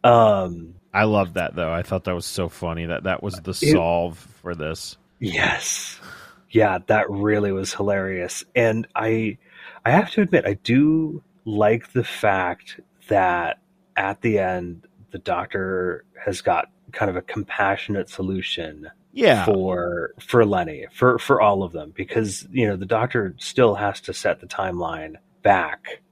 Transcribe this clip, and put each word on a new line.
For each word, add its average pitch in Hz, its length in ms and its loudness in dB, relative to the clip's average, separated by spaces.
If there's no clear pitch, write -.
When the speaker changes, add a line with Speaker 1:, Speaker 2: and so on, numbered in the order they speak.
Speaker 1:
Um, 95 720 4
Speaker 2:
I 101 120 4
love 101 280 2
that, 90 220 -4
though. 82 180 -2
I 85 80 -2
thought 92 240 -4
that 92 80 -2
was 85 140 -6
so 90 200 -4
funny 82 380 -6
that 82 180 -6
that 92 200 -4
was 95 180 -6
the 90 100 -10
Speaker 1:
it 143 200 0
Speaker 2:
solve 87 460 2
for 90 140 -8
this. 80 420 -10
Speaker 1:
Yes. - 800 -4
Yeah, 104 260 4
that 107 220 2
really 104 420 0
was 95 220 -4
hilarious. 95 720 -4
And 113 400 2
I, 110 420 -2
I 113 80 2
have 180 200 4
to 220 100 2
admit, 185 240 2
I 104 80 0
do 151 680 2
like 107 480 0
the 120 100 0
fact 95 760 -4
that 90 520 0
at - 240 -2
the 110 180 2
end, 87 460 -4
the - 80 -14
Doctor 92 840 -4
has 98 180 -4
got 87 260 0
kind 101 180 -2
of 90 80 -4
a 90 40 -4
compassionate 98 880 -4
solution 95 800 -6
Speaker 2:
Yeah. 208 340 4
Speaker 1:
for, 87 760 -2
for 117 260 4
Lenny, 90 480 -2
for, 123 260 4
for 123 220 2
all 101 220 4
of 85 100 -6
them, 78 220 -12
because, - 560 -4
you 120 160 2
know, 101 80 0
the 95 100 -8
Doctor 110 540 -2
still 117 360 4
has 101 260 -4
to - 120 -10
set - 260 -2
the 92 80 -20
timeline 87 680 -6
back 185 580 0